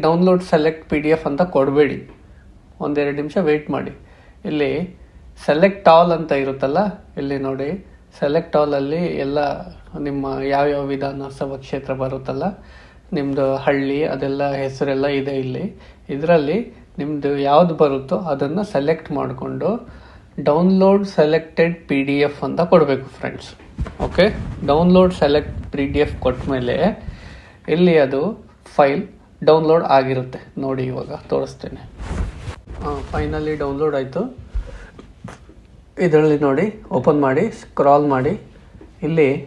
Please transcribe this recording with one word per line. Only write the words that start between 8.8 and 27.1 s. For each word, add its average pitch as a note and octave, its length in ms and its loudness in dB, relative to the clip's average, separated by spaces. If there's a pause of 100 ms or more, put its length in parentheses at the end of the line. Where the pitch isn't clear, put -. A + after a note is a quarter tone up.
ಎಲ್ಲ C#3+ 140 -2 (680)
ನಿಮ್ಮ C#3 200 -4 (280)
ಯಾವ್ಯಾವ C#3+ 280 0 (120)
ವಿಧಾನಸಭಾ C#3 600 -8
ಕ್ಷೇತ್ರ C3+ 460 -8
ಬರುತ್ತಲ್ಲ, C3+ 420 -6 (680)
ನಿಮ್ಮದು C#3 340 0 (200)
ಹಳ್ಳಿ, C#3 380 0 (100)
ಅದೆಲ್ಲ C#3 400 -2
ಹೆಸರೆಲ್ಲ C3+ 520 -2 (140)
ಇದೆ C#3 240 -4
ಇಲ್ಲಿ. B2+ 200 -6 (520)
ಇದರಲ್ಲಿ D#3+ 420 2 (400)
ನಿಮ್ಮದು C#3+ 400 -2
ಯಾವ್ದು D3+ 360 4
ಬರುತ್ತೋ C#3+ 440 0 (140)
ಅದನ್ನು D3 320 -2 (100)
ಸೆಲೆಕ್ಟ್ D3+ 380 -2
ಮಾಡಿಕೊಂಡು C3 580 -4 (720)
ಡೌನ್ಲೋಡ್ F#3+ 640 4
ಸೆಲೆಕ್ಟೆಡ್ E3 720 2 (120)
ಪಿ C#3 200 0
ಡಿ C#3+ 180 0
ಎಫ್ C#3+ 220 -6
ಅಂತ C3+ 120 -4
ಕೊಡಬೇಕು D3 480 2 (120)
ಫ್ರೆಂಡ್ಸ್. - 300 -10 (580)
ಓಕೆ, - 180 4 (400)
ಡೌನ್ಲೋಡ್ F3+ 480 6
ಸೆಲೆಕ್ಟ್ - 580 0
ಪಿ C#3+ 220 -2
ಡಿ C#3+ 40 2
ಎಫ್ C#3+ 180 0 (100)
ಕೊಟ್ಟ B2+ 240 -2
ಮೇಲೆ B2 260 -2 (920)